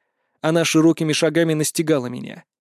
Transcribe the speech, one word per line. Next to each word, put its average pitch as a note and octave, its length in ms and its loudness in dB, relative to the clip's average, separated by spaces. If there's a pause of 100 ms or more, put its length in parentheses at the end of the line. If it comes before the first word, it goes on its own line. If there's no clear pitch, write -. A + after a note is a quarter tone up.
(440)
Она D#3+ 220 2
широкими D#3+ 480 2
шагами D#3+ 400 0
настигала D3+ 540 -2
меня. - 360 -14 (180)